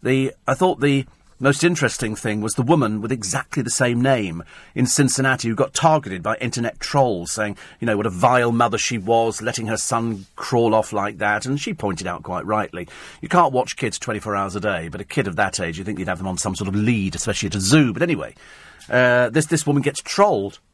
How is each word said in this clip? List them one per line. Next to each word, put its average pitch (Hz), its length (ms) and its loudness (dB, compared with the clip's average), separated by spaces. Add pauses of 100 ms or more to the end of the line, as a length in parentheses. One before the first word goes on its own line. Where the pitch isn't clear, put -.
The, 131 320 0 (140)
I 127 60 2
thought 185 260 2
the 139 260 2 (320)
most 139 240 2
interesting 131 540 2
thing 107 240 -2
was 107 140 -2
the - 80 0
woman 117 380 4
with 113 120 -4
exactly 127 500 -4
the 120 80 -4
same 120 300 2
name 107 420 0 (320)
in 127 120 2
Cincinnati 131 600 2
who 156 80 0
got 147 200 0
targeted 143 500 2
by 110 140 0
internet 120 420 -4
trolls 110 500 0
saying, 104 260 -4 (220)
you - 80 -4
know, 110 100 2
what 104 100 0
a 107 40 0
vile 120 400 2
mother 117 260 2
she 117 220 -2
was, 113 420 0
letting 113 280 -4
her 110 80 -2
son 113 580 -2
crawl 117 400 2
off 110 180 2
like 101 260 -4
that. 104 280 0
And 139 140 -2
she 220 120 -6
pointed 95 360 -4
out 87 160 -8
quite 90 220 -6
rightly, 101 420 -4 (320)
you 165 80 -10
can't 170 240 2
watch 127 240 0
kids 113 200 -4
twenty-four 107 380 -6
hours 98 220 -2
a 101 40 -4
day, 87 280 -2
but 82 120 -12
a 101 40 -10
kid 113 240 -4
of 85 80 -6
that 95 240 0
age, 85 180 -4
you 95 60 -8
think 98 160 -6
you'd 90 80 -4
have 90 100 -4
them 90 80 -6
on 92 100 -4
some 95 200 -4
sort 101 100 -4
of 98 80 -4
lead, 104 400 2
especially - 320 -4
at 85 80 -4
a 101 60 -2
zoo. 120 320 6
But 107 100 -2
anyway, 107 320 -2 (560)
uh, 123 400 4
this, 156 160 2
this 156 220 0
woman 143 160 2
gets 139 180 -4
trolled. 123 560 0 (160)